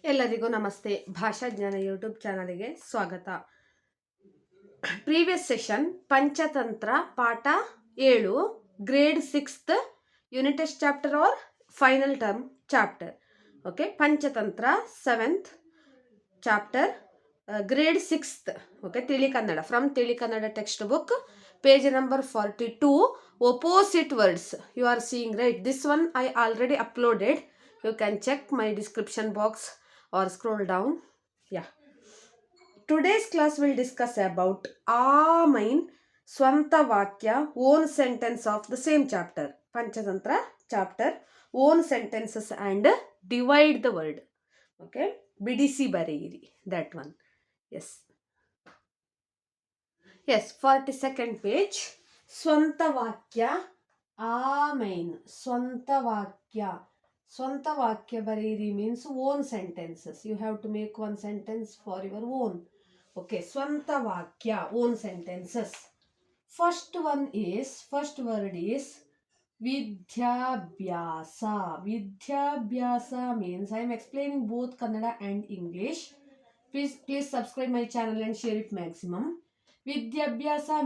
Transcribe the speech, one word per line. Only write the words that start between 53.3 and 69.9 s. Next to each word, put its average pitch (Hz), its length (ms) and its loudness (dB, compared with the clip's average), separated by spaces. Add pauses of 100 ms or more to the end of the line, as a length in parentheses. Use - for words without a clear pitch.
ಆ 240 80 -2 (440)
ಮೈನ್ 170 300 -4 (280)
ಸ್ವಂತ 247 500 -6 (180)
ವಾಕ್ಯ. 208 540 -6 (720)
ಸ್ವಂತ 269 320 -6 (120)
ವಾಕ್ಯ 226 480 -2
ಬರೆಯಿರಿ 214 500 -4
means 226 260 -4 (220)
own 285 160 0 (140)
sentences. 170 640 -10 (100)
You 214 140 -4
have 220 200 -4
to 214 140 -8
make 214 180 -8 (100)
one 208 120 -6
sentence 214 540 -10 (140)
for 190 140 -8 (100)
your 214 160 -10 (160)
own. 208 140 -2 (640)
Okay, 180 200 -8
ಸ್ವಂತ 294 500 -6 (160)
ವಾಕ್ಯ, 190 520 -6 (220)
own 240 160 2
sentences. 180 760 -10 (840)
First 339 440 0
one 285 300 -2
is, 208 360 -4 (220)
first 294 360 -6
word 202 280 -4 (200)
is 285 100 -6 (760)
ವಿದ್ಯಾಭ್ಯಾಸ. 208 1800 -6 (440)